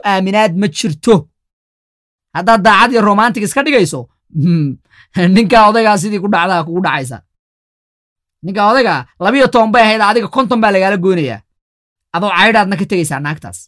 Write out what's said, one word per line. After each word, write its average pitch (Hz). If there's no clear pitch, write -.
aaminaad 196
ma 202
jirto. 175
Haddaad 196
daacad 220
iyo 233
romantic 208
iska 269
dhigayso, 226
hmm, 156
ninkaa 220
odaygaa 214
sidii 208
ku 202
dhacdaa 175
kugu 170
dhacaysa. 139
Ninkaa 196
odaygaa 208
labiyo 247
toban 220
bay 240
ahayd, 220
adiga 214
konton 247
baa 220
lagaala 196
goynayaa. 170
Adoo 190
caydhaadna 196
ka 196
tegaysaa 156
naagtaas. 147